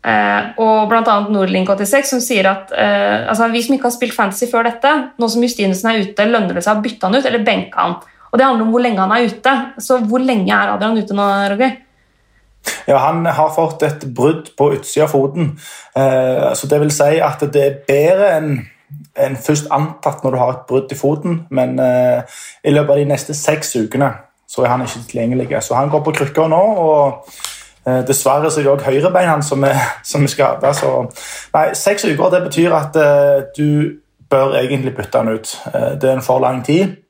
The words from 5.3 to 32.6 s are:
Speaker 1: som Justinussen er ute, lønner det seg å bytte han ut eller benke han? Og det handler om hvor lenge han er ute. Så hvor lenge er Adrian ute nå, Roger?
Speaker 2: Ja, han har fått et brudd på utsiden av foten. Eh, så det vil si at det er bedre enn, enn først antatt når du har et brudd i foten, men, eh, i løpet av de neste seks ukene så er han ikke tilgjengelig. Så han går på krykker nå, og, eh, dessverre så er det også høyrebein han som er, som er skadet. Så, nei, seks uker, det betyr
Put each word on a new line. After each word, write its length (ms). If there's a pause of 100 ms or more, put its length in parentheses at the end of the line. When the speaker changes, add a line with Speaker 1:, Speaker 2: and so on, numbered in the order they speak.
Speaker 1:
som 120
Justinussen 480
er 120
ute, 260
lønner 260
det 100
seg 120
å 60
bytte 200
han 120
ut 100
eller 200
benke 300
han? 220 (360)
Og 60
det 60
handler 220
om 60
hvor 100
lenge 160
han 140
er 160
ute. 260 (240)
Så 260
hvor 160
lenge 320
er 220
Adrian 240
ute 160
nå, 100 (260)
Roger? 260 (1120)
Speaker 2:
Ja, 100
han 260
har 260
fått 320
et 220 (100)
brudd 420
på 200
utsiden 280
av 80
foten. 460 (380)
Eh, 580
så 140
det 120
vil 100
si 300
at 200
det 220
er 260
bedre 480
enn, 300 (500)
enn 200
først 340
antatt 520
når 100
du 60
har 140
et 160
brudd 240
i 20
foten, 560
men, 300
eh, 420 (420)
i 60
løpet 200
av 60
de 100
neste 280
seks 420
ukene 360 (340)
så 180
er 40
han 140
ikke 260
tilgjengelig. 540
Så 120
han 160
går 140
på 100
krykker 340
nå, 140 (160)
og, 500 (580)
eh, 160
dessverre 480
så 100
er 40
det 80
også 180
høyrebein 380
han 140
som 220
er, 120 (260)
som 220
er 40
skadet. 460
Så, 380 (420)
nei, 200
seks 300
uker, 260
det 180
betyr 240